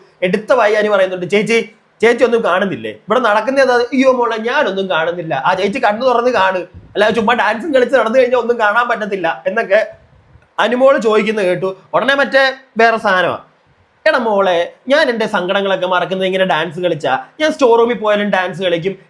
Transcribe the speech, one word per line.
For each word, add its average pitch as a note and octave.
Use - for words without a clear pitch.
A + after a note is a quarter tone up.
എടുത്ത G3
വായി G#3+
അനു G#3
പറയുന്നുണ്ട്, F#3
"ചേച്ചി, G#3+
ചേച്ചി A#3
ഒന്നും A3+
കാണുന്നില്ലേ? E3+
ഇവിടെ A3
നടക്കുന്ന A3
ഏതാ?" B3+
"അയ്യോ B3+
മോളെ, A#3
ഞാനൊന്നും A3
കാണുന്നില്ല." E3
"ആ F3
ചേച്ചി G3
കണ്ണു A3
തുറന്ന് A#3+
കാണ്, F#3+
അല്ലാതെ G#3+
ചുമ്മാ A3
ഡാൻസും A3+
കളിച്ച് B3
നടന്നു A3+
കഴിഞ്ഞാൽ B3
ഒന്നും A#3
കാണാൻ A3
പറ്റത്തില്ല" G3
എന്നൊക്കെ G3+
അനുമോള് B3
ചോദിക്കുന്നത് G#3+
കേട്ടു. F3+
ഉടനെ A3+
മറ്റേ C4+
വേറെ A3+
സാധനമാണ്, F#3
"എടാ D#4
മോളെ, G3
ഞാൻ C#4+
എൻ്റെ A3+
സങ്കടങ്ങളൊക്കെ F#3+
മറക്കുന്നത് F#3
ഇങ്ങനെ F#3+
ഡാൻസ് E3+
കളിച്ചാ? D#3
ഞാൻ D#4
സ്റ്റോർ A#3
റൂമിൽ A#3
പോയാലും G#3
ഡാൻസ് F#3
കളിക്കും, F3+